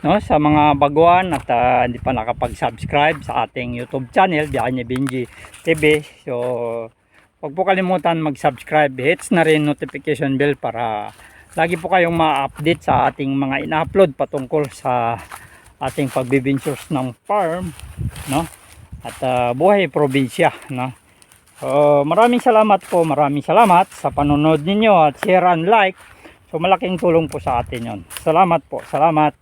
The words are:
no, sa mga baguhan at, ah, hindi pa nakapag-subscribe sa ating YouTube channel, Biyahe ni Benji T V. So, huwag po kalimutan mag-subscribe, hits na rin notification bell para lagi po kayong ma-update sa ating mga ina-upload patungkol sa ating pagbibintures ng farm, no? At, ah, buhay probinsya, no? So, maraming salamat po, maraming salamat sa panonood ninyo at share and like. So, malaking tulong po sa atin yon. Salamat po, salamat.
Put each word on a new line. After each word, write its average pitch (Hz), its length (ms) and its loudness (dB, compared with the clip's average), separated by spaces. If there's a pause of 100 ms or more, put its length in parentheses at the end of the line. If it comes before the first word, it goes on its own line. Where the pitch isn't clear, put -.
no, 156 80 2 (100)
sa 156 160 0
mga 151 400 4
baguhan 165 560 4
at, 131 160 -6
ah, 123 320 2
hindi 120 160 -4
pa 131 160 -2
nakapag-subscribe 123 1080 -2
sa 123 180 -4
ating 123 320 -8
YouTube 127 400 -10
channel, 165 320 2
Biyahe 127 240 -4
ni 123 160 -6
Benji 131 400 -4 (320)
T 165 160 -2
V. 151 240 2 (240)
So, 139 100 -8 (1080)
huwag 147 100 -10
po 175 160 -6
kalimutan 180 560 0
mag-subscribe, 147 720 0
hits 143 380 -2
na 170 100 4
rin 156 220 2
notification 143 760 -4
bell 143 160 0
para 110 560 -6 (440)
lagi 170 240 0
po 180 80 -10
kayong 175 280 2
ma-update 151 680 0
sa 131 280 2
ating 139 200 -6
mga 139 320 -2
ina-upload 160 520 0
patungkol 139 560 -4
sa 117 480 -4 (600)
ating 131 320 -4
pagbibintures 135 800 -4
ng 131 240 -4 (120)
farm, 180 480 -4 (560)
no? 160 160 -2 (560)
At, 117 160 -14
ah, 123 320 0
buhay 175 400 2
probinsya, 143 640 0 (160)
no? 127 240 -6 (640)
So, 143 480 4
maraming 233 320 4
salamat 220 480 2
po, 170 160 2
maraming 143 400 0
salamat 190 480 4
sa - 240 -6
panonood 147 480 2
ninyo 196 480 4
at - 80 -14
share 185 320 2
and 165 160 0
like. 190 320 2 (520)
So, 160 80 -6
malaking 185 360 0
tulong 165 320 2
po 147 120 -10
sa 123 220 -2
atin 120 220 -8
yon. 107 160 -10 (240)
Salamat 170 440 2
po, 131 200 -10
salamat. 151 540 0